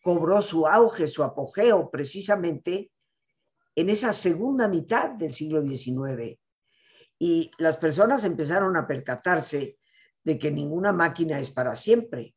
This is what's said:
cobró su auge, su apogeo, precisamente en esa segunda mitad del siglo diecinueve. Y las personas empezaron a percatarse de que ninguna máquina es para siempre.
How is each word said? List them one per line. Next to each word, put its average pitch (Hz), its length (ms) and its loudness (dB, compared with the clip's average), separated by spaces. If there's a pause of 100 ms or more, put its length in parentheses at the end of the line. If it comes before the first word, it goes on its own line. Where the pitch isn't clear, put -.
cobró 175 400 2
su 165 240 0
auge, 196 420 4
su 147 160 -2
apogeo, 196 680 2
precisamente 180 1000 -4 (840)
en 170 140 0
esa 214 220 0
segunda 214 560 0
mitad 226 440 0
del 175 200 -6
siglo 156 300 -2
diecinueve. 127 800 -6 (800)
Y 165 400 0
las 160 180 2
personas 208 460 2
empezaron 180 520 0
a 151 120 -2
percatarse 139 920 -4 (460)
de 156 160 -2
que 151 100 -2
ninguna 156 440 -2
máquina 165 440 0
es 135 140 -6
para 127 240 -2
siempre. 220 600 0